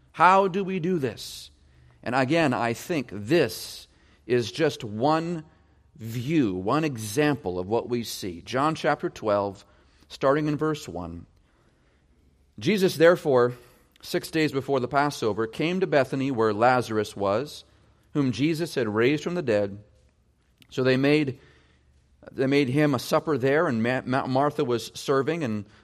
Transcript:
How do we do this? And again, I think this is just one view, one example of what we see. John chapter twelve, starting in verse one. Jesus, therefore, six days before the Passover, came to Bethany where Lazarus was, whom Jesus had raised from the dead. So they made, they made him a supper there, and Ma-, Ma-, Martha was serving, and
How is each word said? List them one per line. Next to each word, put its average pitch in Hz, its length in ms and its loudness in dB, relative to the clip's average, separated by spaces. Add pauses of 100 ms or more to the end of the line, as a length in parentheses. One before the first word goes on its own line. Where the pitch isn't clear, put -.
(120)
How 190 360 6
do 190 160 -2
we 190 160 -4
do 180 180 0
this? - 540 -8 (500)
And 120 140 -4
again, 135 380 2
I 117 200 0
think 139 380 -6
this 110 760 -2 (380)
is 120 260 0
just - 340 -2
one 156 580 -2 (540)
view, 117 580 -2
one 117 300 -2
example 113 720 -2
of 92 80 -6
what 113 220 -2
we 120 140 -2
see. 90 380 -10
John 139 320 -2
chapter 151 360 -2
twelve, 104 560 -2 (420)
starting 147 400 0
in 147 80 -2
verse 151 320 -4
one. 85 380 -10 (1300)
Jesus, 180 380 2
therefore, 139 580 4 (500)
six - 260 -4
days 156 220 0
before 131 280 0
the 123 80 -2
Passover, 120 600 0
came 170 320 -2
to 185 80 0
Bethany 135 420 2
where 110 240 2
Lazarus 110 640 2
was, 101 480 -2 (480)
whom 139 200 0
Jesus 151 440 -2
had 123 120 0
raised 120 360 2
from 175 100 -4
the 175 80 -4
dead. 104 380 0 (880)
So 131 140 -2
they 131 140 4
made, 139 420 2 (920)
they 127 140 0
made 139 240 2
him 147 240 2
a 120 60 0
supper 156 380 0
there, 139 300 2
and 117 140 0
Ma-, 127 240 0
Ma-, 127 220 -2
Martha 139 380 0
was 120 280 -2
serving, 139 500 -2
and 107 220 -4 (180)